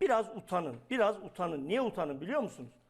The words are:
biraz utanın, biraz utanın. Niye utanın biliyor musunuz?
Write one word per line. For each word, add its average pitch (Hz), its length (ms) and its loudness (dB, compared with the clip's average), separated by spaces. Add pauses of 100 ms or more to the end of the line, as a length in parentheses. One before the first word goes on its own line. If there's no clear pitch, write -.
biraz 226 360 4
utanın, 165 380 -2 (140)
biraz 208 340 2
utanın. 165 440 -4
Niye 220 140 2
utanın 156 400 -2
biliyor 247 200 0
musunuz? 135 280 -8 (200)